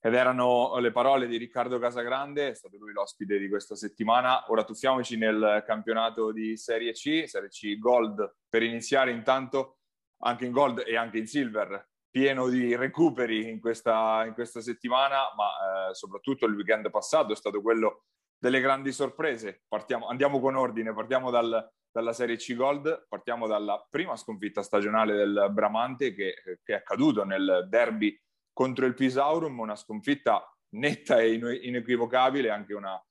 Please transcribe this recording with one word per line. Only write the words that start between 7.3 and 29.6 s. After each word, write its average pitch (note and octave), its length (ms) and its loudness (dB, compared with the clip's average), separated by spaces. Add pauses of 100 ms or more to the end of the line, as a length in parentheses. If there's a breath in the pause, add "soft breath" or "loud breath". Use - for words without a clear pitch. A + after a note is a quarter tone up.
C G#2 300 -6
Gold, A2 560 2 (140)
per A2+ 160 2
iniziare A#2+ 480 2
intanto C3 680 -2 (460)
anche A#2+ 200 0
in B2 60 -4
Gold B2+ 340 2
e A2+ 120 0
anche A2+ 220 -2
in A2 100 -4
Silver, G#2+ 600 -4 (220)
pieno C3 380 2
di B2 280 2
recuperi B2 720 0
in A2+ 100 -10
questa, A2 680 0
in A2 80 -10
questa A#2 260 -8
settimana, C3 760 0
ma, F#2+ 540 -2
eh, F#2+ 40 -10
soprattutto A2+ 520 -4
il G#2+ 100 2
weekend G#2 340 0
passato G#2+ 420 0
è G#2 40 -2
stato G2+ 260 -4
quello A2 440 2 (300)
delle B2+ 240 2
grandi C3+ 300 0
sorprese. B2+ 800 -4
Partiamo, A#2 400 -4
andiamo C#3 320 2
con C3+ 160 0
ordine, A2+ 360 -2
partiamo B2 380 -2
dal, A#2 420 0 (180)
dalla A#2 220 -2
Serie A#2 240 -2
C A#2+ 180 -8
Gold, C#3+ 540 -2
partiamo A#2 380 -6
dalla G#2 420 -2
prima D3 280 -6
sconfitta G#2 460 -8
stagionale G#2+ 520 2
del G2+ 380 2
Bramante A2+ 600 0
che, F#2+ 220 -6 (300)
che A2+ 100 -4
è - 20 -2
accaduto G#2+ 480 0
nel F#2+ 460 2
derby A2 500 2 (320)
contro C3 340 0
il B2 80 2
Pisaurum, C#3 640 0
una A2 180 -6